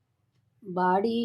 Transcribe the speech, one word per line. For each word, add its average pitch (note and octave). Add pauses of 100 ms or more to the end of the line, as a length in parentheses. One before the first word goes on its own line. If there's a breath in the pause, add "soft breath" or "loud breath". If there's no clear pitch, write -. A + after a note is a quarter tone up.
(640)
బాడీ F#3+